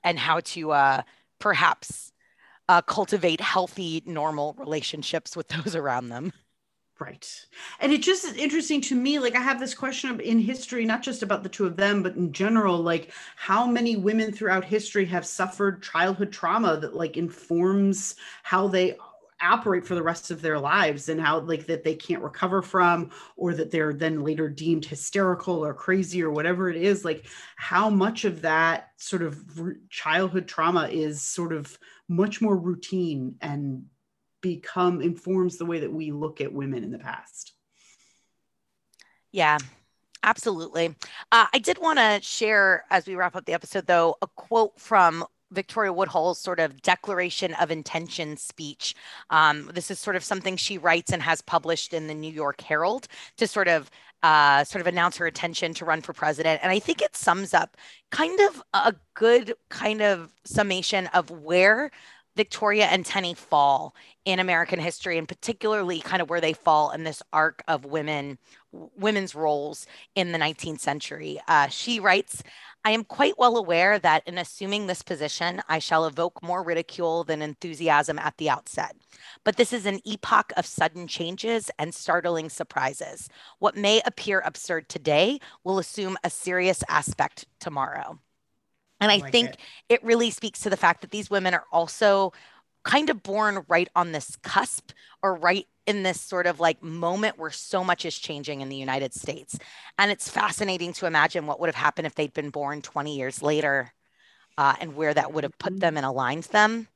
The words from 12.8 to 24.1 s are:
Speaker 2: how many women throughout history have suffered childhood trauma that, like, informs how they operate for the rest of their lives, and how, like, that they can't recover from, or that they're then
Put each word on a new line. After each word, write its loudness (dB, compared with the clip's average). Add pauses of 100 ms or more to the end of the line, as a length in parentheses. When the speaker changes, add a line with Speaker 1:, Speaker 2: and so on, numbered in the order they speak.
Speaker 2:
how 2
many 2
women 0
throughout 0
history 0
have -4
suffered -2
childhood 0
trauma 2
that, -8
like, -4
informs 0 (280)
how 2
they 2 (420)
operate 2
for -4
the -2
rest -2
of -8
their 0
lives, 0
and -2
how, 2
like, -4
that -4
they 0
can't -4
recover -2
from, 2 (240)
or -2
that -4
they're 0
then -2